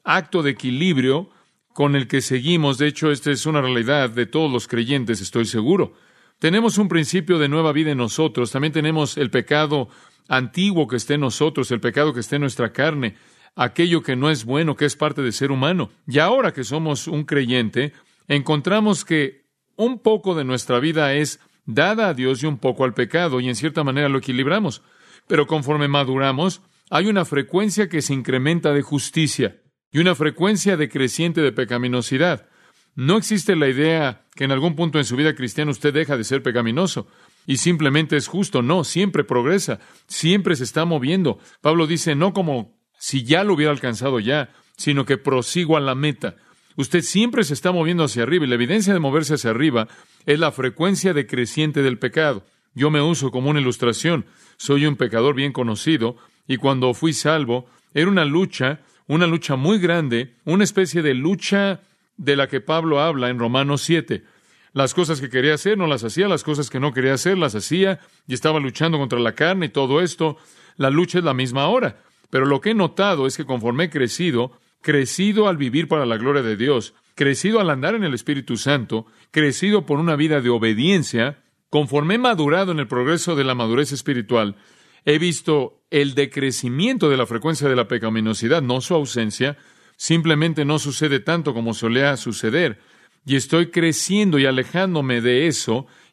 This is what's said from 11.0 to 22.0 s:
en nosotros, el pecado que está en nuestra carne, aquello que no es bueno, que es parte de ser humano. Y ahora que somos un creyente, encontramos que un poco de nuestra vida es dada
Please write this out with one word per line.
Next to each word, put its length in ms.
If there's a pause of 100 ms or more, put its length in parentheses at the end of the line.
en 80
nosotros, 480
el 100
pecado 360
que 40
está 180
en 40
nuestra 320
carne, 420 (400)
aquello 460
que 140
no 160
es 120
bueno, 320
que 100
es 100
parte 260
de 120
ser 180
humano. 400 (160)
Y 100
ahora 340
que 120
somos 440
un 180
creyente, 680 (340)
encontramos 800
que 400 (300)
un 240
poco 340
de 100
nuestra 360
vida 340
es 260 (280)
dada 400